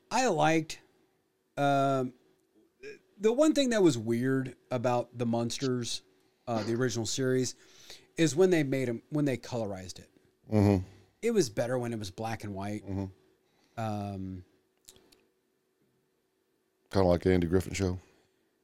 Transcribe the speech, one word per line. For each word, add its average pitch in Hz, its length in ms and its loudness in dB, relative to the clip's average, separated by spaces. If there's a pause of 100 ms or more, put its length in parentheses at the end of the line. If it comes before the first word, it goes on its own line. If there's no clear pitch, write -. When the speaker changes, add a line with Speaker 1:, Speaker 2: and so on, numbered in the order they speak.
(100)
Speaker 1:
I 247 180 0
liked, 160 500 0 (760)
um, 139 560 0 (1040)
the 214 140 2
one 302 220 4
thing 277 160 2
that 220 120 2
was 151 160 6
weird 127 560 -2 (160)
about 123 460 -2
the 120 100 -2
Munsters, 120 760 -2 (440)
uh, 113 160 -2
the 113 120 -2
original 117 320 -2
series, 127 480 -2 (640)
is 151 200 2
when 185 140 6
they 165 120 4
made 135 260 0
'em, 117 220 -4
when 151 140 0
they 131 120 0
colorized 98 640 -8
it. - 120 -20 (420)
Speaker 2:
Mm-hmm. 101 320 6 (380)
Speaker 1:
It 233 100 2
was 175 180 2
better 123 280 -2
when 120 140 -4
it 113 60 -6
was 101 120 -10
black 110 340 -8
and 104 100 -8
white. 104 320 -8
Speaker 2:
Mm-hmm. - 920 -10
Speaker 1:
Um, 98 640 -8 (2500)
Speaker 2:
Kinda 95 180 4
like 87 140 4
the 92 100 4
Andy 90 160 2
Griffin 90 260 0
Show. 92 240 -2 (640)